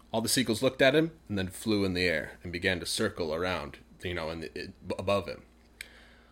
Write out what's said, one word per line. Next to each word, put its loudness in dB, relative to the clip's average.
all 0
the 0
seagulls 2
looked 4
at 8
him 4
and -2
then 0
flew 0
in 0
the 2
air -2
and -8
began 0
to -6
circle -2
around, -2
you -4
know, -4
in -6
the, -10
it, -10
above 0
him. -10